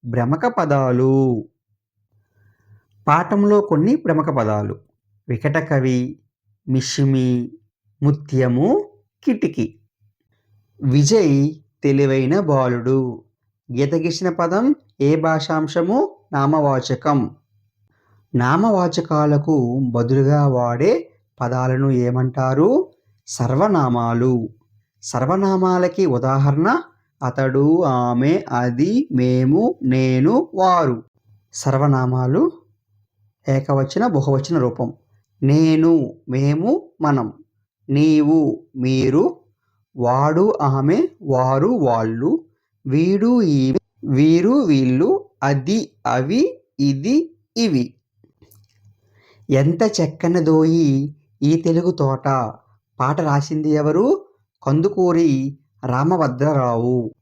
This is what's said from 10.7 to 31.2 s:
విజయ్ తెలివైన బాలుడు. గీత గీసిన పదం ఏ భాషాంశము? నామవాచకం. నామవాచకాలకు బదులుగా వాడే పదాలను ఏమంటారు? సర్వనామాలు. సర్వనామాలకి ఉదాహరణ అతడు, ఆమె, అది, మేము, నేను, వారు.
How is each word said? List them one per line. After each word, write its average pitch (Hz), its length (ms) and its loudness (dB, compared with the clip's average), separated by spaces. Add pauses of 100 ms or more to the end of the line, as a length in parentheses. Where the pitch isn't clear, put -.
విజయ్ 143 680 2 (300)
తెలివైన 139 560 0
బాలుడు. 131 840 -2 (480)
గీత 139 240 -2
గీసిన 165 340 -2
పదం 185 460 0 (260)
ఏ 147 140 2
భాషాంశము? 160 1000 -2 (180)
నామవాచకం. 139 1040 0 (1000)
నామవాచకాలకు 151 1400 0 (120)
బదులుగా 135 560 2
వాడే 131 640 0 (280)
పదాలను 127 520 -2
ఏమంటారు? 131 1000 0 (360)
సర్వనామాలు. 123 1200 0 (540)
సర్వనామాలకి 185 1000 0
ఉదాహరణ 139 760 0 (420)
అతడు, 135 600 0
ఆమె, 131 680 0
అది, 127 640 -2
మేము, 127 720 2
నేను, 131 720 0
వారు. 170 500 0 (500)